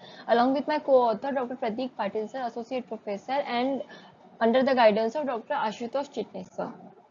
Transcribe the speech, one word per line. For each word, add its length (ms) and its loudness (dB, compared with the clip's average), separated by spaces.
along 260 4
with 140 -2
my 100 0
co-author 540 4
Doctor 240 -4
Prateek 340 -4
Patil 300 -4
sir, 160 -6
Associate 420 -6
Professor, 540 -4
and 240 0
under 220 4
the 140 2
guidance 400 4
of 100 -2
Doctor 300 -4
Ashutosh 580 -4
Chitnis 420 -10
sir. 160 -6